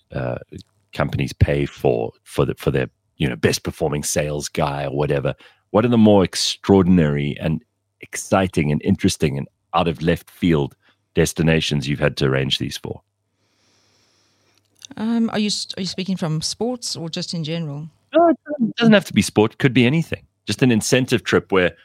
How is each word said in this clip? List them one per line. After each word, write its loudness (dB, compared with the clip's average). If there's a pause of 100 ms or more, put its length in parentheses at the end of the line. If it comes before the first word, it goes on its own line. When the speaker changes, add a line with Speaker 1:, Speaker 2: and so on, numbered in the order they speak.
(120)
Speaker 1:
uh, -6 (560)
companies -4
pay 2
for, -2 (120)
for -2
the, -4
for -4
their, -2 (280)
you -2
know, -6
best -2
performing -4
sales -4
guy -4
or -6
whatever? -2 (360)
What 4
are 2
the 2
more 6
extraordinary 2
and -4 (380)
exciting 0
and -2
interesting 0
and -8 (260)
out 2
of -4
left -2
field 0 (380)
destinations 0
you've -4
had 0
to -2
arrange -2
these -8
for? -12 (2000)
Speaker 2:
Um, 0
are -4
you 0
s-, -6 (100)
are -6
you -6
speaking -4
from -2
sports -6
or -8
just -8
in -4
general? -6 (240)
Speaker 1:
No, 4
it 2 (100)
doesn't, -4
doesn't 6
have 4
to -14
be 2
sport. 2
Could 0
be 4
anything. -2 (200)
Just -4
an 4
incentive 2
trip 0
where, 2